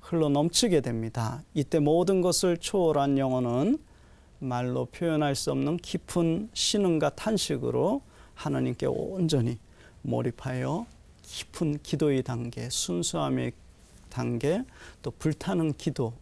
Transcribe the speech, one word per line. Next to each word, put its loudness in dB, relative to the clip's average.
흘러넘치게 2
됩니다. -4
이때 2
모든 4
것을 2
초월한 2
영혼은 2
말로 -2
표현할 0
수 -2
없는 0
깊은 -2
신음과 2
탄식으로 0
하나님께 -2
온전히 0
몰입하여 -4
깊은 -4
기도의 2
단계, -6
순수함의 -2
단계, 0
또 -6
불타는 -2
기도 -2